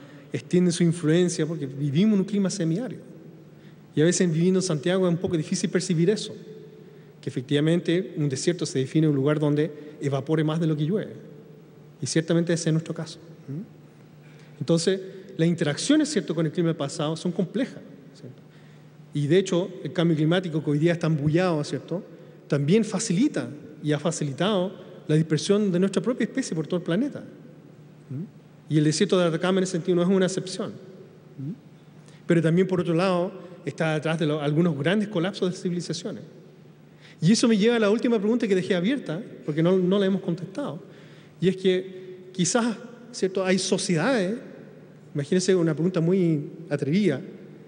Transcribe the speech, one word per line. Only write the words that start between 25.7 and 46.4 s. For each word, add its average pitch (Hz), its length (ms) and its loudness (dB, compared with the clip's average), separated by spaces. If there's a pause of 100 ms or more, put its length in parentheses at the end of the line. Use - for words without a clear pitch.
de 175 60 0
nuestra 190 240 0
propia 247 220 -2
especie - 300 -4
por 156 120 -4
todo 180 120 -2
el 170 40 -4
planeta. 180 380 -2
¿Mm? - 1500 -14
Y 156 60 2
el 151 60 4
desierto 185 340 2
de 175 60 4
Atacama 175 340 0
en 185 60 2
ese 185 80 -4
sentido 175 240 0
no 175 60 2
es 175 60 2
una 185 180 4
excepción. 185 440 -6
¿Mm? - 840 -14 (760)
Pero 165 160 4
también, 170 260 4
por 185 120 0
otro 165 140 0
lado, 180 380 2 (320)
está 156 300 -2
detrás 160 240 -2
de 165 80 0
lo, 151 140 0
algunos 151 360 2
grandes 185 320 0
colapsos 185 420 -2
de 180 60 -8
civilizaciones. 170 680 -6 (960)
Y 170 100 6
eso 233 160 4
me 226 80 6
lleva 233 200 4
a - 20 2
la 208 120 4
última 233 280 2
pregunta 220 280 2
que 196 80 2
dejé 185 200 0
abierta, 185 480 -2 (240)
porque 160 160 0
no, 185 160 4
no 185 200 2
la 196 80 2
hemos 190 140 0
contestado. 170 600 -6 (580)
Y 175 80 4
es 185 80 0
que - 760 -4
quizás, 226 440 0 (360)
¿cierto?, 190 320 -2
hay 185 140 2
sociedades, 190 760 0 (800)
imagínense 185 400 2
una 165 180 2
pregunta 160 280 0
muy 165 500 2 (180)